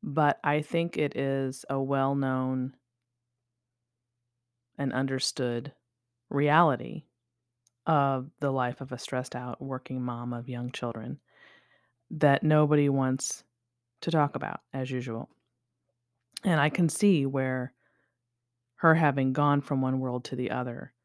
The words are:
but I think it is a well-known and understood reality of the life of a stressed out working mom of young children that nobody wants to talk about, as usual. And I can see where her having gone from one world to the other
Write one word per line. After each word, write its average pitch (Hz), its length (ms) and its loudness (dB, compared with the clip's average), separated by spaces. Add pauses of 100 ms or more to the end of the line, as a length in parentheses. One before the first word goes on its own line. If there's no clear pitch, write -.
but 147 400 2
I 151 200 0
think 165 340 -4
it 147 180 -2
is 135 540 -4
a 135 100 -2
well-known 135 960 0 (2000)
and 139 160 -4
understood 131 800 -4 (560)
reality 147 760 2 (800)
of 139 460 0 (100)
the 139 100 0
life 127 300 -2
of 135 120 -8
a 127 60 -8
stressed - 380 -6
out 123 240 -8
working 131 420 -8
mom 120 300 -6
of 120 160 -8
young 123 240 -6
children 120 480 -6 (920)
that 147 300 4
nobody 151 460 6
wants 135 560 -2 (560)
to - 100 -4
talk 151 260 2
about, - 260 -8 (100)
as 131 180 -6
usual. 127 380 -6 (1160)
And 170 140 4
I 147 120 4
can 165 180 2
see 170 380 4
where 131 480 -2 (1000)
her 160 180 6
having 143 400 2
gone 143 260 4
from 139 220 -2
one 131 180 -2
world 123 240 -4
to - 100 -10
the 127 160 -4
other 123 440 -6 (100)